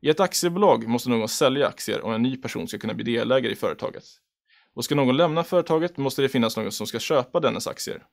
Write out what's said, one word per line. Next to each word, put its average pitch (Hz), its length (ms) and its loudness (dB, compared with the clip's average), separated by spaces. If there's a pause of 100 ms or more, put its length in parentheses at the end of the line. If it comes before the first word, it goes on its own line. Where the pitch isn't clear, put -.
I 147 80 0
ett 156 100 2
aktiebolag 180 680 2
måste 120 220 -2
någon 113 200 0
sälja 135 380 2
aktier - 340 -4
om 110 120 -4
en 110 80 0
ny 131 160 0
person - 300 -8
ska 104 120 -8
kunna 110 140 -6
bli 117 220 -2
delägare 117 380 0
i - 20 -6
företaget. - 480 -6 (720)
Och 120 120 -6
ska 147 100 0
någon 131 220 4
lämna 165 260 2
företaget 170 540 0
måste 135 240 -2
det 135 80 2
finnas 113 280 0
någon 104 140 -4
som 104 160 -8
ska 117 120 -6
köpa 147 400 0
dennes 131 280 0
aktier. - 460 -10